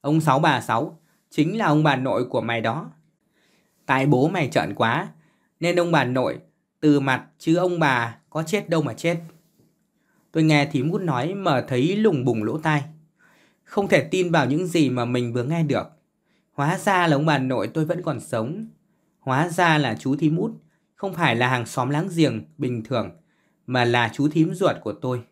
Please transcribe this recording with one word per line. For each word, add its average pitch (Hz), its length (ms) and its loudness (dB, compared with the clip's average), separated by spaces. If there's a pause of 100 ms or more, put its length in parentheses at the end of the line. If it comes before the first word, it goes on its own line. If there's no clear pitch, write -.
Ông 156 200 2
Sáu 143 180 4
bà 147 220 2
Sáu 120 380 -2 (300)
chính 170 280 0
là 214 80 -2
ông 151 180 4
bà 147 120 4
nội 123 300 -2
của 113 160 -2
mày 117 200 -2
đó. 117 300 -4 (920)
Tại 135 200 0
bố 143 220 4
mày 175 200 -2
trợn 98 280 -2
quá, 127 320 0 (520)
nên 175 200 0
ông 170 120 0
bà 147 120 4
nội 123 360 -2 (400)
từ 147 200 4
mặt 131 260 -2 (120)
chứ 165 180 0
ông 175 240 0
bà 123 380 0 (120)
có 160 140 -6
chết 202 260 -4
đâu 165 120 2
mà 127 120 -4
chết." 170 240 -4 (1120)
Tôi 160 120 2
nghe 147 220 4
thím 143 260 -2
Út 202 100 -2
nói 156 340 -2
mà 165 320 0
thấy 143 280 0
lùng 190 300 2
bùng 113 180 0
lỗ 113 140 -4
tai, 156 260 0 (800)
không 202 240 -4
thể 160 240 4
tin 180 200 0
vào 156 140 2
những 156 220 0
gì 165 220 2
mà 123 160 -2
mình 123 280 -2
vừa 123 100 -2
nghe 160 200 -2
được. 123 240 -2 (680)
Hóa 156 240 0
ra 180 300 2
là 151 80 4
ông 143 100 0
bà 151 120 4
nội 127 300 -2
tôi 156 180 -2
vẫn 170 160 -4
còn 139 180 -4
sống. 143 480 -6 (520)
Hóa 139 300 -2
ra 165 280 2
là 127 220 0
chú 135 160 -2
thím 160 220 0
Út 226 140 -2 (440)
không 196 180 -8
phải 156 220 0
là 123 120 2
hàng 127 180 0
xóm 127 240 -4
láng 160 260 -2
giềng 123 280 0 (140)
bình 123 260 -4
thường, 107 280 -4 (560)
mà 127 180 2
là 120 280 2
chú 143 160 0
thím 156 240 2
ruột 170 280 0
của 107 120 -6
tôi. 123 380 -6